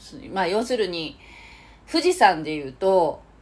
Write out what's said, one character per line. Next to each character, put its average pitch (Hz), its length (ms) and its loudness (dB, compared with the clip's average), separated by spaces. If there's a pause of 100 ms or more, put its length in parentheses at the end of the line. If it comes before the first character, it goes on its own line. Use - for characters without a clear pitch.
(320)
ま 190 100 -4
あ、 175 60 0
要 208 160 -2
す 240 140 -4
る 208 100 0
に、 165 300 -8 (720)
富 330 120 0
士 349 100 4
山 185 300 4
で 156 100 -6
い 147 140 -8
う 131 60 -12
と、 185 500 2 (180)